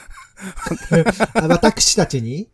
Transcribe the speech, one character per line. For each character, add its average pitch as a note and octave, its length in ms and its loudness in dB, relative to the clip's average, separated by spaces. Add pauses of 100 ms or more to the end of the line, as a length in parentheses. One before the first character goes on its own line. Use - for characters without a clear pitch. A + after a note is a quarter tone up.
(1300)
<laughs> G#3 80 2
あ、 D#3+ 60 -2
私 F3 480 4
た F3 100 4
ち C3 160 -4
に？ C3+ 320 -8